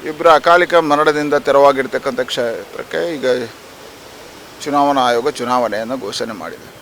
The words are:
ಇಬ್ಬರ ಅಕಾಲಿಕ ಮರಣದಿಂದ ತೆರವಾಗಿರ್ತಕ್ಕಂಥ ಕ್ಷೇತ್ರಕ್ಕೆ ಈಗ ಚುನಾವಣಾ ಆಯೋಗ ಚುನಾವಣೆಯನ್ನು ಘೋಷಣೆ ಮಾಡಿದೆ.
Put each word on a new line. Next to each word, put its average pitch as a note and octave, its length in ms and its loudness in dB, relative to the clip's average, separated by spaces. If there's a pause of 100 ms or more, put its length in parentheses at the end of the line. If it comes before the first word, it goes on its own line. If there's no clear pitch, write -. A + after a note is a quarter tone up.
ಇಬ್ಬರ D#3 260 2
ಅಕಾಲಿಕ E3+ 420 4
ಮರಣದಿಂದ D3+ 600 2
ತೆರವಾಗಿರ್ತಕ್ಕಂಥ C3+ 840 2
ಕ್ಷೇತ್ರಕ್ಕೆ B2+ 960 -6
ಈಗ B2+ 100 -8 (1400)
ಚುನಾವಣಾ C#3+ 400 0
ಆಯೋಗ A#2+ 280 0
ಚುನಾವಣೆಯನ್ನು A#2+ 680 -4
ಘೋಷಣೆ A2+ 360 -8
ಮಾಡಿದೆ. E2 360 -14 (120)